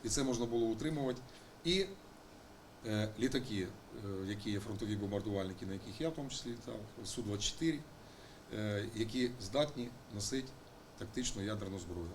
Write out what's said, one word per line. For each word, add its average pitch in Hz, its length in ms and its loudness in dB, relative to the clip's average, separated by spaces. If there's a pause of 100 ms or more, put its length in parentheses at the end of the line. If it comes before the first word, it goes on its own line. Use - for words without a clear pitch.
і 117 60 0
це 139 140 4
можна 123 220 4
було 117 200 6
утримувати. 127 560 2 (420)
І, 185 220 6 (1000)
е, 107 220 4 (100)
літаки, 113 480 2 (380)
е, 95 220 -2
які 104 240 0
є 101 80 4
фронтові 107 360 0
бомбардувальники, 101 720 0
на 95 80 -2
яких 104 280 -6
я 160 80 4
в 151 60 -4
тому 139 140 -4
числі 120 220 -4
літав, 117 280 -6 (260)
Су - 160 -2
двадцять 101 300 2
чотири, 160 280 4 (720)
е, 104 320 2 (100)
які 120 360 4 (100)
здатні 127 480 2 (260)
носити 131 320 0 (500)
тактичну 107 460 0
ядерну 98 360 0
зброю. 87 360 -4